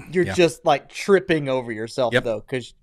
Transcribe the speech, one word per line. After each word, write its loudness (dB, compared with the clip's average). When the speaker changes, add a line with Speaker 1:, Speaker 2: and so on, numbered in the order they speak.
Speaker 1:
you're 0
Speaker 2:
Yeah. -6
Speaker 1:
just, 2
like, 0
tripping 0
over -4
yourself, -2
Speaker 2:
Yep. 2
Speaker 1:
though, -2
'cause -10